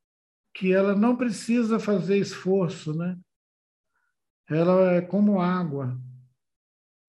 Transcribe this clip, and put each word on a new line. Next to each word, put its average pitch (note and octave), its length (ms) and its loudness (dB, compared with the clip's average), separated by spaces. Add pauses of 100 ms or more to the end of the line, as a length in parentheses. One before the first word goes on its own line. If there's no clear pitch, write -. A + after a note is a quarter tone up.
(540)
que F#3 180 0
ela G3 220 2
não A#3+ 220 2
precisa A3+ 640 -2
fazer G3 380 0
esforço, F3+ 760 -2
né? F3 240 -6 (1300)
Ela F3+ 440 4
é F3 80 4
como G3 400 2
água. D3 580 -2 (1120)